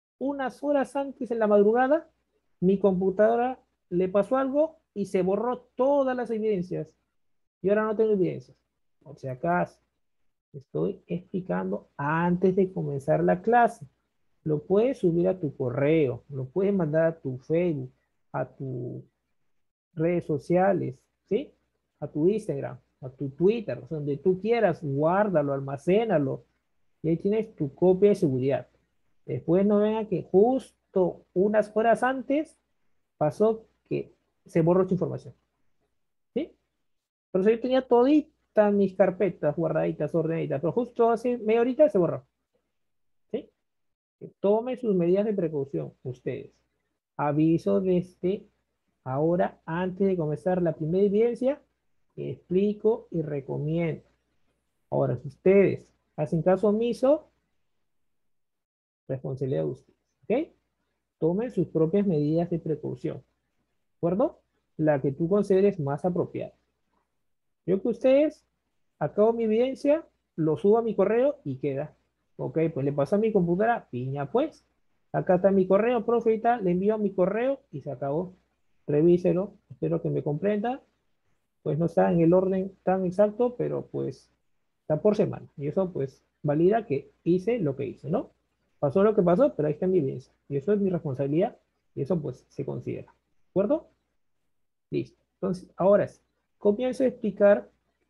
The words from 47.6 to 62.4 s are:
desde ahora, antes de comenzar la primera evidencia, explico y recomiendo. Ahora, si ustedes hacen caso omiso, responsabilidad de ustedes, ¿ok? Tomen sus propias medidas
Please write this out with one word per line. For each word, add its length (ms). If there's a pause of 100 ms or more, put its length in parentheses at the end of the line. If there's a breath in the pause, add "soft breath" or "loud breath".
desde 640 (560)
ahora, 640
antes 400
de 100
comenzar 460
la 100
primera 320
evidencia, 560 (540)
explico 960
y 120
recomiendo. 800 (840)
Ahora, 260
si 120
ustedes 640 (240)
hacen 260
caso 260
omiso, 640 (1800)
responsabilidad 560
de 60
ustedes, 280 (260)
¿ok? 280 (640)
Tomen 320
sus 180
propias 380
medidas 440